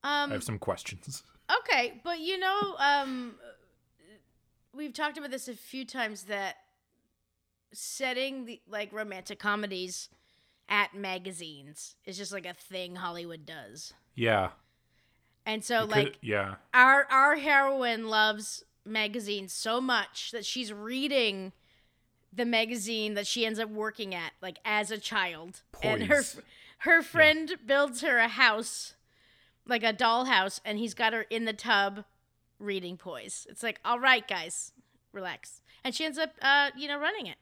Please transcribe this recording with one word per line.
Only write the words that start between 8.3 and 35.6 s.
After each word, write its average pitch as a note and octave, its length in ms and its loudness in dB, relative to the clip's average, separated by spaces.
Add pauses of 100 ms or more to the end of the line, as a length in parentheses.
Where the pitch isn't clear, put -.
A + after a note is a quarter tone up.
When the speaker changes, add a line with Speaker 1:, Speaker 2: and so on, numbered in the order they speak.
Speaker 1:
the, A#3 220 -14
like, G#3 260 -8
romantic G3+ 460 -8
comedies G3 680 -4 (600)
at G#3 260 2
magazines F3 1000 -10 (100)
is F#3 120 -12
just, F#3+ 140 -10
like, F#3+ 140 -10
a F3+ 80 -10
thing F3+ 420 -10
Hollywood E3+ 500 -10
does. D3 480 -16 (220)
Speaker 2:
Yeah. A2 340 4 (960)
Speaker 1:
And A3 180 -4
so, A#3 200 2
Speaker 2:
It G#3+ 60 -4
could, - 20 -2
Speaker 1:
like, - 300 2
Speaker 2:
yeah. G2 340 0 (180)
Speaker 1:
our, C4+ 360 8
our C4+ 280 6
heroine C4+ 720 2
loves G#3+ 540 2 (220)
magazines G#3 680 -4
so A3+ 280 -2
much A#3+ 500 -2
that A3+ 140 -8
she's A#3+ 260 -6
reading A3 800 -2 (800)
the A#3 140 -2
magazine A3+ 680 0
that G3+ 140 -4
she A#3 180 0
ends A3 140 -2
up A3 100 -4
working G#3+ 460 -6
at, E3 160 -8 (100)
like, F#3 240 -12
as G#3+ 260 0
a A3 60 -6
child. F3+ 640 -4 (200)
And G#3+ 220 0
her G#3 140 6
Speaker 2:
Poise. - 200 -2
Speaker 1:
f-, - 60 -18 (360)
her E4 180 6
Speaker 2:
Yeah. E4 40 6
Speaker 1:
friend D#4 540 4 (100)
builds C#4 360 2
her C#4 160 4
a A3+ 100 6
house, A#3 680 2 (680)
like A#3 180 0
a A3 100 4
dollhouse, A3+ 720 4
and G#3 120 -2
he's G#3+ 160 -4
got A3 200 2
her A3+ 100 0
in A3+ 220 -4
the A3 80 -2
tub G3+ 520 2 (540)
reading F#3 380 -6
Poise. E3 520 -12
It's - 140 -14
like, A3 220 -4
"All A#3+ 140 0
right, B3+ 280 6
guys, F3 460 -6 (380)
relax." F#3 500 -10 (220)